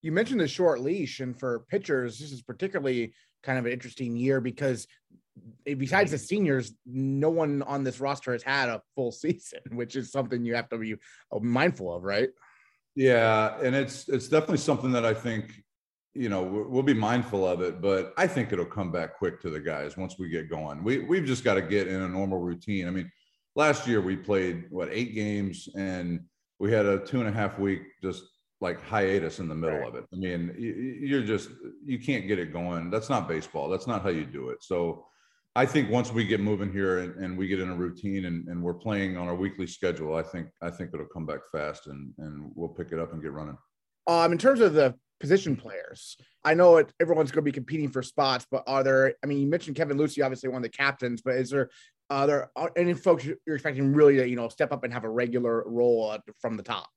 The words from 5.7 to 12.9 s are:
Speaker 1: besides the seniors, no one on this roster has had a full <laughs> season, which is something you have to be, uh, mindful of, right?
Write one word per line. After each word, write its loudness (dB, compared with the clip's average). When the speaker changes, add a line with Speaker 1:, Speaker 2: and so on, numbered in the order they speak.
Speaker 1:
besides 0
the -4
seniors, 0
no 0
one 0
on -4
this -4
roster -4
has -4
had 0
a -6
full -2
<laughs> -
season, -4
which -6
is -6
something -2
you -2
have -4
to -6
be, -6
uh, -12
mindful 0
of, -8
right? 0